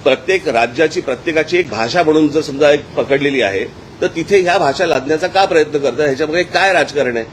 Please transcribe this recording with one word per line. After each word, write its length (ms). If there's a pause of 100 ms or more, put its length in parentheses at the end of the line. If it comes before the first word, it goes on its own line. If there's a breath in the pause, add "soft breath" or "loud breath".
प्रत्येक 440
राज्याची, 520
प्रत्येकाची 580
एक 120
भाषा 320
म्हणून 260
जर 120
समजा 300
एक 240
पकडलेली 480
आहे, 220 (360)
तर 60
तिथे 340
ह्या 180
भाषा 280
लादण्याचा 400
का 180
प्रयत्न 340
करताय? 280
ह्याच्यामध्ये 360
काय 300
राजकारण 440
आहे? 160